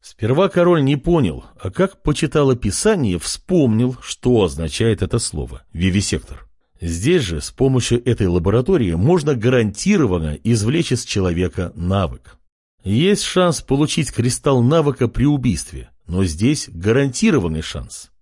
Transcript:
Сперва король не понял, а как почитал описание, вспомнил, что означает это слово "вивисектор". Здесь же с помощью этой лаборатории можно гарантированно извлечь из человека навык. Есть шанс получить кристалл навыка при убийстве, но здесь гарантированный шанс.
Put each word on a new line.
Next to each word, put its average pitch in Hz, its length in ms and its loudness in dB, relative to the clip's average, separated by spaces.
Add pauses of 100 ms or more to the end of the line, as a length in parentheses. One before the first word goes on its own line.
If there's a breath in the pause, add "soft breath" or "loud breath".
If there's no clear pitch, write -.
Сперва 135 480 0
король 175 340 4
не 139 120 4
понял, 120 500 0 (140)
а - 100 -6
как - 320 -2
почитал 147 480 0
описание, 120 680 0
вспомнил, 127 840 0
что 120 420 0
означает 82 580 -2
это 87 180 -2
слово 69 440 -8 (100)
"вивисектор". 92 760 -2 (340)
Здесь 101 420 0
же 82 180 -6
с - 100 -12
помощью 127 560 0
этой 113 200 0
лаборатории 98 680 0
можно 147 420 2
гарантированно 110 1080 0
извлечь 117 480 0
из 120 140 -4
человека 90 680 -2
навык. 87 640 -4 (460)
Есть 156 400 2
шанс 180 380 0
получить 143 520 -2
кристалл 123 500 0
навыка 143 460 2
при 117 160 -2
убийстве, 123 640 -2 (180)
но 90 160 -2
здесь 95 480 -2
гарантированный 110 920 0
шанс. - 500 -12 (100)